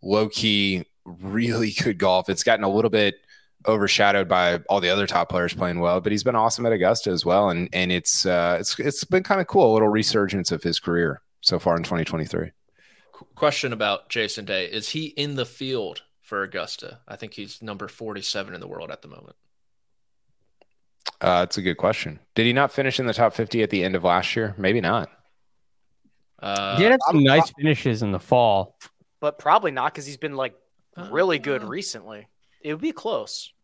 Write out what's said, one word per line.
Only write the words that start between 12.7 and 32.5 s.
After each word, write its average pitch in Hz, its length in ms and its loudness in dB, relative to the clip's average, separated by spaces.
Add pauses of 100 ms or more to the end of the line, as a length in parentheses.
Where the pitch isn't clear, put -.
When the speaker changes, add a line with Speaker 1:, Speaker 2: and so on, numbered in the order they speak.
Speaker 2:
Qu-, - 240 -20
question 143 380 0
about 104 360 -2
Jason 110 360 -4
Day. 95 200 -4
Is 107 240 -8
he 160 160 -6
in 147 300 -6
the 127 100 -4
field 123 560 -8 (220)
for 101 180 -6
Augusta? - 680 -10
I 104 80 -16
think 110 200 -14
he's 101 260 -16
number 104 260 -12
forty-seven 98 680 -8
in 87 40 -12
the 90 80 -16
world 85 220 -14
at - 140 -14
the - 40 -20
moment. 50 280 -20 (1900)
Speaker 1:
Uh, 90 180 2
that's 90 180 -2
a 104 40 -6
good 90 140 -2
question. 90 420 -4 (160)
Did 113 120 2
he 120 80 2
not 135 180 2
finish 135 260 -2
in 131 80 -2
the 117 80 -2
top 113 200 2
fifty 113 280 -2
at 104 100 2
the 95 120 2
end 92 100 0
of 87 120 -2
last 90 320 2
year? 107 200 -4
Maybe 101 220 2
not. 95 300 -2 (1300)
Speaker 2:
Uh, 98 360 -2
Speaker 3:
He 180 60 6
did 226 80 6
have 175 160 6
some 170 100 4
Speaker 4:
I'm, 143 80 8
Speaker 3:
nice 151 240 6
Speaker 4:
I'm - 80 -20
Speaker 3:
finishes 139 440 0
in 101 120 -2
the 92 60 -2
fall. 107 580 2 (420)
Speaker 4:
But 147 180 -2
probably 180 340 4
not, 135 220 -2
'cause 143 120 -12
he's 143 100 -12
been, 143 220 -8
like, 131 180 -4 (400)
really 175 420 0
good 131 260 -2
Speaker 2:
Uh, 107 40 -10
Speaker 4:
recently. 107 640 -12 (320)